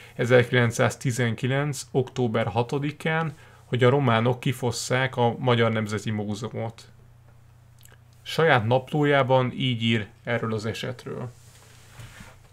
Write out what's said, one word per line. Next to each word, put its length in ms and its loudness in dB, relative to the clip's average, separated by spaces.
ezerkilencszáztizenkilenc 1800 0
október 560 -2
hatodikán, 880 -2
hogy 180 -2
a 60 8
románok 500 2
kifosszák 760 -2
a 220 2
Magyar 340 2
Nemzeti 400 -4
Múzeumot. 800 -8
Saját 440 2
naplójában 840 2
így 320 -2
ír 240 2
erről 300 -2
az 120 -4
esetről. 640 -8